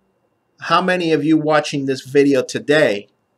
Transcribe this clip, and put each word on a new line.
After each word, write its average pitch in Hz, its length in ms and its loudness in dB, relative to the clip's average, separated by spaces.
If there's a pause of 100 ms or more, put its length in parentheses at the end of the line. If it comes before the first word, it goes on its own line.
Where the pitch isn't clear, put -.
(600)
How 170 220 0
many 180 300 0
of 147 120 0
you 156 140 2
watching 147 480 -2
this 131 160 -4
video 139 400 2
today, 123 680 -2 (300)